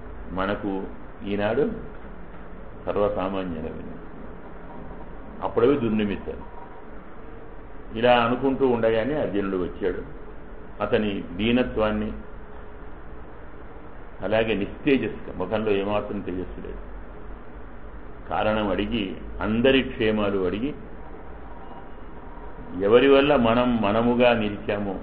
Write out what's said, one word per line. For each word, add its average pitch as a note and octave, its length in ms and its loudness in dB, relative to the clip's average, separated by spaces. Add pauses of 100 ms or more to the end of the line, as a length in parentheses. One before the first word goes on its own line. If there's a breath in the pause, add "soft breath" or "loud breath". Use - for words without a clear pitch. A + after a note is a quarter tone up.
(320)
మనకు G2 520 -2 (440)
ఈనాడు G#2+ 420 2 (1160)
సర్వసామాన్యమైనవి, F#2 1120 -2 (1500)
అప్పుడవి A#2 320 4
దుర్నిమిత్తాలు. G#2+ 800 -2 (1400)
ఇలా B2 120 8
అనుకుంటూ B2 560 6
ఉండగానే A2+ 480 4
అర్జునుడు G2+ 420 0
వచ్చాడు. - 680 -2 (560)
అతని G#2 420 2 (120)
దీనత్వాన్ని, G#2+ 760 2 (2000)
అలాగే A2 300 2
నిస్తేజస్గా, A2 840 0
ముఖంలో G#2 340 0
ఏమాత్రం G2+ 480 0
తేజస్సు F#2 420 -6
లేదు, - 160 -10 (1500)
కారణం G#2 400 2
అడిగి, G2 460 0 (260)
అందరి A#2+ 400 6
క్షేమాలు G#2 580 2
అడిగి, G#2 340 0 (2000)
ఎవరి A#2+ 240 8
వల్ల C#3 280 8
మనం A#2+ 460 6
మనముగా A#2+ 520 6
నిలిచామో, G#2 680 0